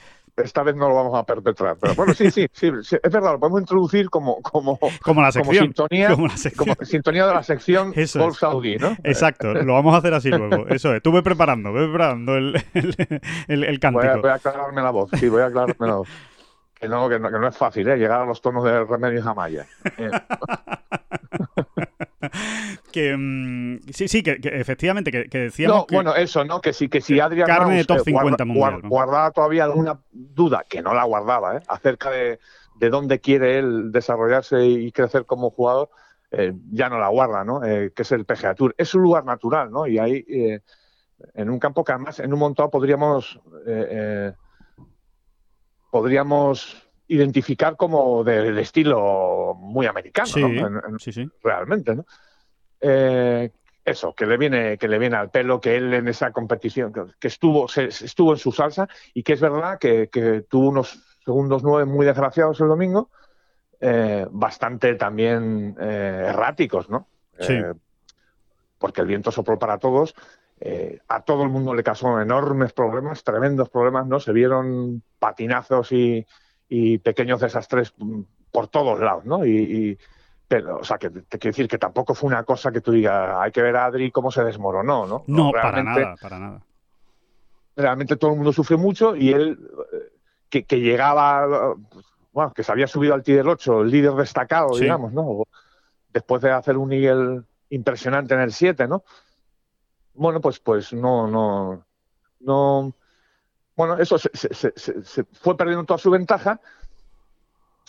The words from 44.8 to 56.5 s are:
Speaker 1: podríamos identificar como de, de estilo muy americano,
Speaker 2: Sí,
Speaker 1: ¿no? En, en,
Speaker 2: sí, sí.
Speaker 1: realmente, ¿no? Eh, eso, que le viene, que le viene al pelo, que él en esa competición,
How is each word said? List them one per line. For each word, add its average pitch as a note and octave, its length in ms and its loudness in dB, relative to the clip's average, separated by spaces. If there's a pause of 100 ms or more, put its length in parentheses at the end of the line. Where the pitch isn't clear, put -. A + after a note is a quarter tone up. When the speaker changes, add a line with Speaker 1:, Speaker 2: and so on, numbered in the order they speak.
Speaker 1:
podríamos C3+ 880 0 (280)
identificar C#3+ 680 0
como C3+ 480 2
de, A2 300 2
de G#2 80 0
estilo F#2+ 920 0
muy A2 320 -4
americano, G2+ 400 -4
Speaker 2:
Sí, D3 140 -2
Speaker 1:
¿no? A2+ 260 0
En, G2+ 80 -6
en, G#2+ 240 -10
Speaker 2:
sí, A#2 120 -14
sí. A#2+ 180 -10 (140)
Speaker 1:
realmente, G#2+ 520 -2
¿no? D3+ 100 -10 (800)
Eh, B2+ 640 2 (360)
eso, - 280 -4
que A2 120 -4
le A2+ 100 2
viene, A#2+ 420 0
que A2 120 -2
le G#2+ 100 2
viene A#2+ 160 0
al G#2 140 -4
pelo, B2+ 320 0
que A#2+ 160 2
él B2+ 160 -2
en A#2+ 160 0
esa A#2 220 -2
competición, A2+ 600 -4